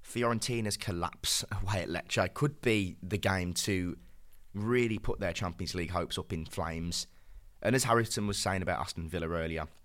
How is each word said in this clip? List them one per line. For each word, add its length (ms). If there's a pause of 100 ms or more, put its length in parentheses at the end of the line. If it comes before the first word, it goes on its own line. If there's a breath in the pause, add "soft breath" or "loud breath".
Fiorentina's 720
collapse 680 (120)
<laughs> 60
away 200
at 60
Lecce 460
could 260
be 420
the 160
game 360
to 420 (560 soft breath)
really 460
put 220
their 120
Champions 420
League 180
hopes 260
up 140
in 120
flames. 640 (560 soft breath)
And 140
as 80
Harrison 420
was 120
saying 240
about 180
Aston 280
Villa 200
earlier 380 (180)